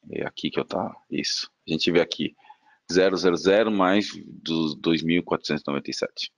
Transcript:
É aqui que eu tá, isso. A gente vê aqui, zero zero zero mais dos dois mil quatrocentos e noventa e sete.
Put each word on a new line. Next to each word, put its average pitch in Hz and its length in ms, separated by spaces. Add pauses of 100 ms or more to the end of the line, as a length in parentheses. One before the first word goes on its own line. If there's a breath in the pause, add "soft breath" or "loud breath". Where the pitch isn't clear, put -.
(120)
É 71 160
aqui - 240
que - 80
eu 69 60
tá, - 300 (140)
isso. - 420 (160)
A 78 40
gente 80 200
vê 85 100
aqui, 78 340 (560 soft breath)
zero 92 260
zero 87 180
zero 101 360
mais 98 400 (160)
dos 80 480
dois 80 260
mil 82 220
quatrocentos 76 400
e - 40
noventa 69 220
e 69 60
sete. - 420